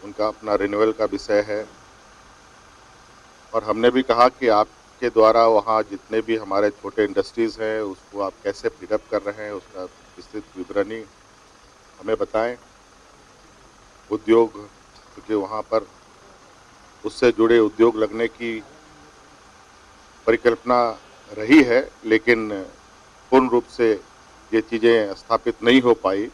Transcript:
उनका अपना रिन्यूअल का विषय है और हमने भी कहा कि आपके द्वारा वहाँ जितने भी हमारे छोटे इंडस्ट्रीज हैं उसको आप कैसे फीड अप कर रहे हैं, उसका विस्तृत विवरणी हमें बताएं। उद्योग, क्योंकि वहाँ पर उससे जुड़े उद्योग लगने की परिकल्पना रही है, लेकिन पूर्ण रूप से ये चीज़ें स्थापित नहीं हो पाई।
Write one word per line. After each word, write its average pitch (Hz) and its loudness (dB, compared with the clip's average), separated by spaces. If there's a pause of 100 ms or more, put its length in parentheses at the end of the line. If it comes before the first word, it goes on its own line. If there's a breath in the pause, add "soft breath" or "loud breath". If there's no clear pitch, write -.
उनका 104 -4
अपना 107 -4
रिन्यूअल 101 0
का 107 -4
विषय 101 -2
है 104 -8 (1900)
और 113 -2
हमने 110 2
भी 123 2
कहा 123 2
कि 127 -2
आपके 110 -2
द्वारा 113 4
वहाँ 110 0
जितने 107 -6
भी 110 -4
हमारे 104 -2
छोटे 101 -4
इंडस्ट्रीज 104 -4
हैं 110 -4
उसको 101 -10
आप 95 -4 (100)
कैसे 101 -6
फीड 95 -8
अप 104 -4 (100)
कर 104 -4
रहे 104 -12
हैं, 104 -10
उसका 95 -14
विस्तृत - -18 (140)
विवरणी 101 -6 (920)
हमें 107 -4
बताएं। 113 -4 (1500)
उद्योग, 110 2 (640)
क्योंकि - -10
वहाँ 104 -4
पर 110 -4 (1200)
उससे 120 2
जुड़े 113 4
उद्योग 110 2
लगने 110 -4
की 113 -10 (1600)
परिकल्पना 117 0 (340)
रही 117 6
है, 123 0 (140)
लेकिन 110 0 (680)
पूर्ण 131 4
रूप 120 0
से 113 0 (640)
ये 110 2
चीज़ें 110 2
स्थापित - -4
नहीं 123 4
हो 120 2
पाई। 101 -2